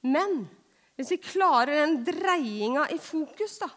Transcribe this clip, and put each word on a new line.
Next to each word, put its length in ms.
Men 380
hvis 160
vi 120
klarer 580
den 160
dreiinga 840
i 100
fokus 560
da 180